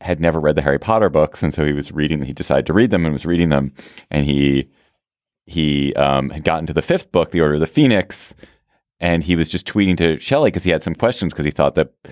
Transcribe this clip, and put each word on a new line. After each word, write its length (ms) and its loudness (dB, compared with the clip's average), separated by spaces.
had 180 -4
never 200 0
read 160 2
the 80 0
Harry 160 2
Potter 300 2
books, 340 0
and 100 0
so 100 -2
he 100 2
was 180 -6
reading. 320 -2
He 100 -8
decided 320 -2
to 80 -2
read 160 4
them 160 0
and 80 -2
was 140 -8
reading 220 2
them. 240 0
And 160 0
he, 460 0
he, 480 -2
um, 380 0
had 120 -10
gotten 220 -2
to 80 -6
the 80 -2
fifth 300 -2
book, 180 0
The 120 0
Order 140 2
of 40 0
the 80 0
Phoenix, 680 0
and 220 0
he 140 0
was 100 0
just 180 -6
tweeting 300 2
to 240 0
Shelley 320 0
'cause 140 -4
he 60 2
had 120 0
some 100 -4
questions 400 -2
'cause 120 -4
he 60 -2
thought 240 0
that 180 -2